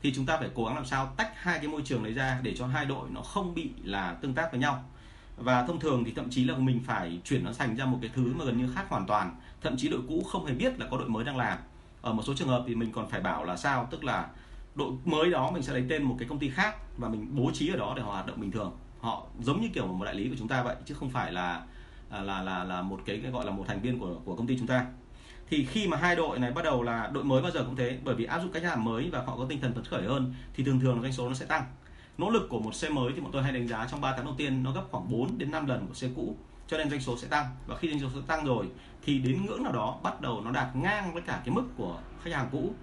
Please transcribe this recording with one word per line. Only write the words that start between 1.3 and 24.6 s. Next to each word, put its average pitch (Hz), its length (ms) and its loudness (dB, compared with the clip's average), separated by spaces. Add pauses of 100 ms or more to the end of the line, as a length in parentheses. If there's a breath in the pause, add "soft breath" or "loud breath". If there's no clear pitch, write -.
hai 175 240 0
cái 147 100 -2
môi 151 140 -2
trường 127 220 0
đấy 110 80 -2
ra 131 300 2
để 107 140 0
cho 123 100 -2
hai 139 200 0
đội 131 240 -2
nó 107 120 -6
không 180 320 -2
bị 160 160 -2 (140)
là 95 360 -2
tương 135 140 -2
tác 160 160 0
với 123 100 0
nhau. 139 240 2 (520 loud breath)
Và 127 300 4
thông 165 140 -2
thường 131 240 4
thì - 80 -4
thậm - 180 -4
chí 127 140 6
là 135 120 4
mình 131 300 6
phải 87 380 -2
chuyển 123 200 2
nó 92 140 -2
thành 113 180 0
ra 135 80 0
một 127 160 2
cái 113 140 -4
thứ 127 240 4
mà 156 60 -2
gần 120 140 2
như 127 160 2
khác 196 140 0
hoàn 101 180 0
toàn. 104 300 2 (260 loud breath)
Thậm 147 140 2
chí 131 120 2
đội 139 200 2
cũ 160 140 2
không 185 240 -2
hề 135 80 0
biết 254 240 2
là 110 120 -4
có 127 80 0
đội 120 100 -2
mới 113 160 2
đang 139 120 -2
làm. 107 220 2 (440 loud breath)
Ở 113 100 0
một 110 100 2
số 139 120 0
trường 143 140 2
hợp 127 180 6
thì 120 80 0
mình 110 180 0
còn 107 160 -4
phải 104 120 -2
bảo 82 240 0
là 90 120 -2
sao, 131 340 2
tức 156 140 -6
là 101 240 0 (460 loud breath)
đội 139 180 0 (120)
mới 160 260 6
đó 131 200 4
mình 139 120 -2
sẽ 135 100 -2
lấy 127 160 2
tên 156 140 2
một 127 160 2
cái 120 100 -4
công 147 100 -4
ty 139 120 0
khác 208 260 2 (220)
và 120 100 -4
mình 110 280 -4
bố 135 180 4
trí 143 140 0
ở 185 80 0
đó 107 200 -2
để 127 60 -4
họ 101 100 -4
hoạt 95 140 -4
động - 140 -6
bình 98 100 -2
thường. 95 260 -4 (240)
Họ - 260 -2 (140)
giống 143 200 2
như 226 140 2
kiểu 120 120 0
một 92 180 -2
đại 104 100 -4
lý 101 140 0
của - 100 -2
chúng 107 100 -4
ta 127 140 2
vậy, 120 220 0
chứ 147 100 -8
không 139 160 -4
phải 101 220 0
là, 87 300 -2 (480 loud breath)
là, 104 120 -6
là, 95 200 -2
là, 92 220 -2
là 90 180 -2
một 95 220 -4
cái, 107 180 -2
cái 131 80 -4
gọi 123 160 -2
là 98 60 -2
một 98 160 -4
thành 98 120 -2
viên 123 180 0
của, 90 160 -4 (100)
của 95 120 -4
công 113 100 0
ty 127 120 2
chúng 117 80 -2